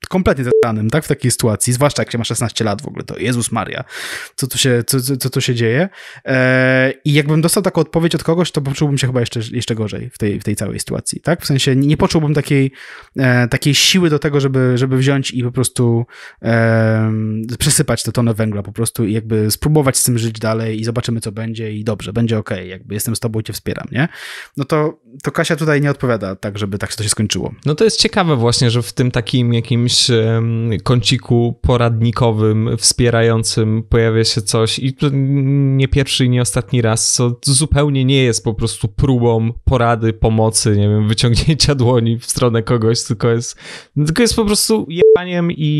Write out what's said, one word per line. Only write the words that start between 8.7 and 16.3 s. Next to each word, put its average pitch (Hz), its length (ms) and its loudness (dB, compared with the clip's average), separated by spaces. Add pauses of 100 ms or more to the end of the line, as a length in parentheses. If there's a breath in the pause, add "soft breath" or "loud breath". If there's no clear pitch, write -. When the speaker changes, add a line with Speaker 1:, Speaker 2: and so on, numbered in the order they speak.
Speaker 1:
się 135 80 0
chyba 123 140 0
jeszcze, 117 200 -4 (120)
jeszcze 120 220 -4
gorzej 113 380 -6
w - 60 -20
tej, 104 220 -2
w - 40 -12
tej 104 120 -2
całej 110 240 -4
sytuacji, - 400 -6
tak? 170 220 -2
W - 40 -8
sensie 135 300 2
nie, 139 100 2
nie 151 100 2
poczułbym 156 380 0
takiej, 139 380 0 (460 loud breath)
e, 123 300 2
takiej - 260 0
siły 175 360 2
do 147 80 2
tego, 143 220 0
żeby, 131 380 2
żeby 131 180 0
wziąć 135 340 0
i 127 120 -4
po 120 100 -4
prostu, 120 540 0 (360 loud breath)